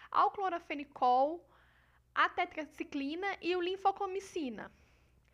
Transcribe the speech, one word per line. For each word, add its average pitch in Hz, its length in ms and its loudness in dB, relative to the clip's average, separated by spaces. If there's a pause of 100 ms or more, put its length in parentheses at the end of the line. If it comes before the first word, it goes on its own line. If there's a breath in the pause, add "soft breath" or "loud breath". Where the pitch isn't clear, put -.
(100)
ao 403 220 4
clorafenicol, 311 1160 0 (640 loud breath)
à 320 160 4
tetraciclina 320 1120 -4
e 339 140 0
o 370 60 0
linfocomicina. 381 1120 -2 (600 loud breath)